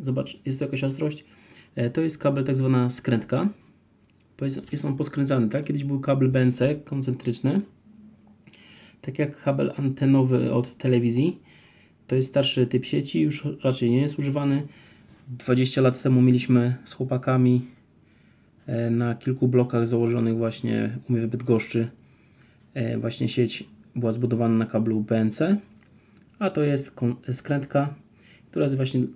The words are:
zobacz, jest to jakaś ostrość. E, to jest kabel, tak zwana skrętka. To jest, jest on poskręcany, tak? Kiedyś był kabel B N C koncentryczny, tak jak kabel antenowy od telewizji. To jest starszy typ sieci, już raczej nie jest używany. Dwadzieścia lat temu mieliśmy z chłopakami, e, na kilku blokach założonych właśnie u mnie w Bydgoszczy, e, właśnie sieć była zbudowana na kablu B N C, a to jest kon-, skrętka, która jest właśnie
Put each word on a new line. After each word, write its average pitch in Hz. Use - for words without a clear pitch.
zobacz, 135
jest 131
to 147
jakaś 131
ostrość. 147
E, 120
to 139
jest 160
kabel, 139
tak 135
zwana 131
skrętka. 127
To -
jest, 135
jest 143
on 143
poskręcany, 135
tak? 143
Kiedyś 143
był 139
kabel 135
B 131
N 127
C 127
koncentryczny, 131
tak -
jak 147
kabel 139
antenowy 131
od 123
telewizji. 123
To 131
jest 131
starszy 135
typ 123
sieci, 147
już 147
raczej 127
nie 123
jest 147
używany. 143
Dwadzieścia 127
lat 127
temu 131
mieliśmy 123
z -
chłopakami, 127
e, 117
na 117
kilku 131
blokach 123
założonych 117
właśnie 113
u 127
mnie 117
w 113
Bydgoszczy, 117
e, 117
właśnie 117
sieć -
była 117
zbudowana 117
na 113
kablu 113
B 110
N 110
C, 175
a 196
to 151
jest 143
kon-, 123
skrętka, 143
która 151
jest 139
właśnie 131